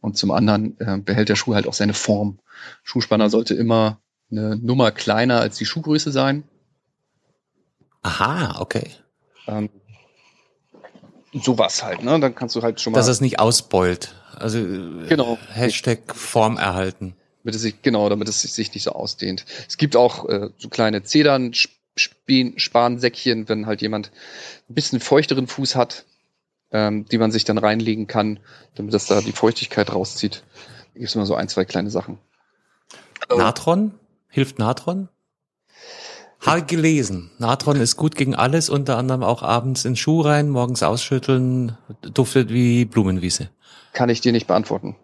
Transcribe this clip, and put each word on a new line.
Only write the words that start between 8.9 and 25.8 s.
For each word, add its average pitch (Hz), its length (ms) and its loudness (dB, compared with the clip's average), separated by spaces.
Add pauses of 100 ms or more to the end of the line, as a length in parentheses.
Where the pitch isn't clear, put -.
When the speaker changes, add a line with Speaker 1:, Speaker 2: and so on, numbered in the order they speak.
Speaker 1:
Ähm, 107 220 -4 (1600)
sowas 113 500 0
halt, 95 200 -8
ne? 147 160 2
Dann 135 160 0
kannst 120 200 -8
du 117 60 -2
halt 117 200 -2
schon 113 120 -2
mal 131 60 6
Speaker 2:
Dass 120 80 4
es 127 140 2
nicht 131 180 0
ausbeult. 95 760 2 (220)
Also, 113 240 -4
äh, 87 480 -8
Speaker 1:
Genau. 127 300 0 (140)
Speaker 2:
Hashtag 113 640 -2
Form 113 420 2
erhalten. 95 580 -4 (280)
Speaker 1:
Damit 110 120 -6
es 110 60 -6
sich, 110 200 -6
genau, 107 280 2
damit 104 200 0
es - 120 -2
sich - 320 -6
nicht - 100 -8
so - 80 -2
ausdehnt. - 540 -8 (220)
Es - 100 -10
gibt 143 180 0
auch, 120 340 4
äh, 104 280 -2
so - 120 -18
kleine 107 340 0
Zedern, 139 520 2
Sp-, - 180 -2 (220)
Spen-, - 640 0
Spansäckchen, 120 920 0
wenn 107 160 -2
halt 107 160 -4
jemand 107 300 -6 (580)
ein 120 60 -18
bisschen 135 240 -2
feuchteren 135 480 2
Fuß - 280 -4
hat, - 300 -2 (680)